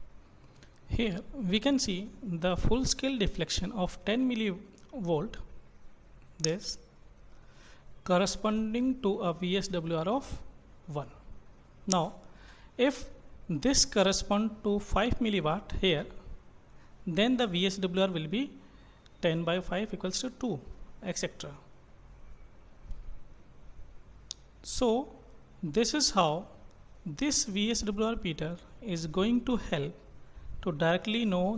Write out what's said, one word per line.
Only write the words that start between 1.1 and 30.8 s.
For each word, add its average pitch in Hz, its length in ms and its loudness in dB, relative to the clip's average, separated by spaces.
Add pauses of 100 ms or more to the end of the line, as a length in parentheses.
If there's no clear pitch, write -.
we 214 260 2
can 277 180 4
see 196 300 -2 (140)
the 175 340 0
full 254 300 6
scale 262 320 0
deflection - 540 0
of 185 340 -2
ten 247 240 2
millivolt, 190 1040 -2 (1040)
this 165 400 -2 (1300)
corresponding 220 960 2
to 202 160 2
a 175 160 0
V 180 240 0
S 190 100 -2
W 165 280 0
R 165 120 0
of 262 300 0 (480)
one. 143 220 -6 (800)
Now 185 280 4 (640)
if 262 260 2 (440)
this 185 360 4
correspond 202 680 2 (140)
to 208 140 2
five 208 400 2
milliwatt 202 600 0
here, 170 260 2 (1000)
then 208 300 4
the 240 100 2
V 175 200 2
S 190 100 0
W 185 260 2
R 190 60 4
will 160 180 -2
be 233 240 -2 (720)
ten 165 220 4
by 175 160 2
five 196 340 -2
equals 185 260 -4
to 254 100 -4
two, 190 300 -4 (420)
et 190 160 -4
cetera. - 320 -6 (3000)
So 247 460 4 (540)
this 208 320 2
is 294 160 4
how 175 360 4 (580)
this 226 400 0
V 208 260 0
S 226 100 0
W 214 260 0
R 226 160 0
meter 165 340 -2 (260)
is 170 240 -4
going 220 400 2
to 247 100 4
help 156 380 -2 (680)
to 180 100 0
directly 180 520 2